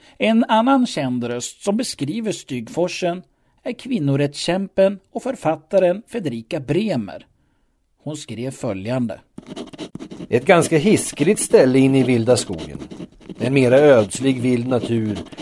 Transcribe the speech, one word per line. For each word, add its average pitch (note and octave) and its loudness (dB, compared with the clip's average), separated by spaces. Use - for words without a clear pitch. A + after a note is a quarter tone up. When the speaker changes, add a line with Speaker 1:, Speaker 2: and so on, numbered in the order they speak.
Speaker 1:
En A3+ 2
annan B3 2
känd B2+ -4
röst A#2+ -8
som G3+ 0
beskriver G#3+ -4
Stygforsen E3+ -6
är B3 -8
kvinnorättskämpen F#3 -2
och A3+ -10
författaren F#3 0
Fredrika D3+ -6
Bremer. C#3 -4
Hon D3 -10
skrev B2 -10
följande: A#2 -6
Speaker 2:
Ett B2 0
ganska E3 4
hiskeligt F3 2
ställe C3+ 4
in C3+ 4
i C3 4
vilda B2 2
skogen. D#2 -8
En B2 -2
mera C3 6
ödslig C3 4
vild B2 0
natur, A2+ -2